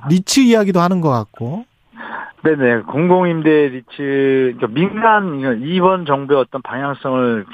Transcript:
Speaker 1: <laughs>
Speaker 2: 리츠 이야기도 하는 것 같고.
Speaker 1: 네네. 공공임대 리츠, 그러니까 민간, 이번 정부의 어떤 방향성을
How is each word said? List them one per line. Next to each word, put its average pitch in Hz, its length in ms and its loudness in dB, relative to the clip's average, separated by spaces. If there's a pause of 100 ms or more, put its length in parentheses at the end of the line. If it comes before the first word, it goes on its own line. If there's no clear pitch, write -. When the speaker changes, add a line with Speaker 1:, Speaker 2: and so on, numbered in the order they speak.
Speaker 1:
<laughs> 139 60 -4
Speaker 2:
리츠 185 300 2
이야기도 214 400 4
하는 175 200 0
것 160 80 0
같고. 123 560 -4 (800)
Speaker 1:
네네. 127 400 2
공공임대 165 880 2
리츠, 135 920 -2
그러니까 123 80 -2
민간, 175 960 0
이번 180 420 0
정부의 139 360 0
어떤 127 200 -4
방향성을 127 920 -4